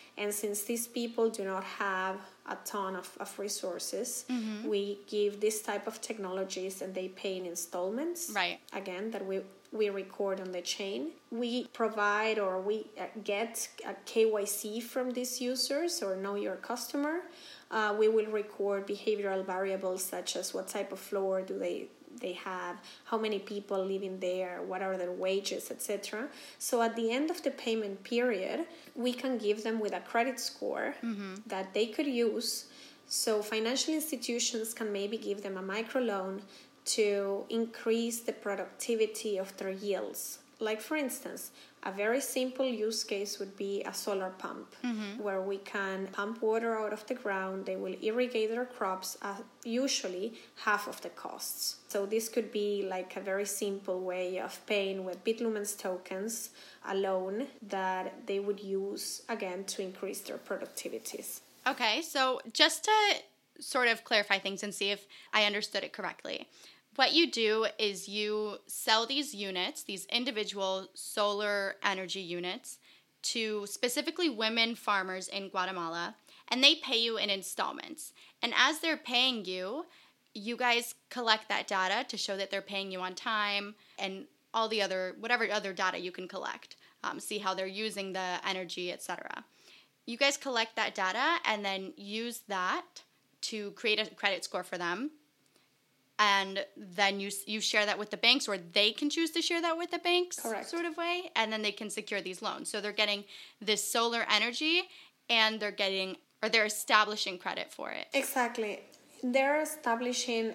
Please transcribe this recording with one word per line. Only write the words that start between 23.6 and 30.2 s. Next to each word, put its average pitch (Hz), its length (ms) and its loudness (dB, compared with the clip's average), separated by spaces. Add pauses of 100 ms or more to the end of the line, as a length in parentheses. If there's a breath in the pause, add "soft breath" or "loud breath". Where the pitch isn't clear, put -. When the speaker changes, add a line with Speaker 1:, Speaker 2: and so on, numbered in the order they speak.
Speaker 1:
live 196 180 -2
in 190 180 -6
there, 180 420 -2
what 185 180 -4
are 190 160 0
their 180 160 -2
wages, 190 580 0
et - 120 -10
cetera. 214 460 -4 (300 loud breath)
So - 220 2
at 226 160 2
the 226 160 2
end 294 180 2
of 349 120 -4
the 269 80 0
payment 214 540 -2
period, 240 600 0 (320 loud breath)
we 247 160 2
can 254 240 0
give 214 280 2
them 226 160 0
with 202 120 0
a 180 80 -2
credit 247 400 2